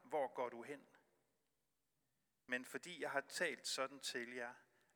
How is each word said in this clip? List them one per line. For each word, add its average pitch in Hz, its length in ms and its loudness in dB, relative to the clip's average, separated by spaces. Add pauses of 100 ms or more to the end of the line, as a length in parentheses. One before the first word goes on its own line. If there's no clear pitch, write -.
'Hvor 143 300 4
går 123 160 2
du 117 140 -6
hen?' 139 260 -8 (1600)
Men 127 200 0
fordi 156 360 -6
jeg 143 100 0
har 139 100 4
talt - 460 0
sådan 135 320 2
til 123 340 -2
jer, 123 200 -4 (420)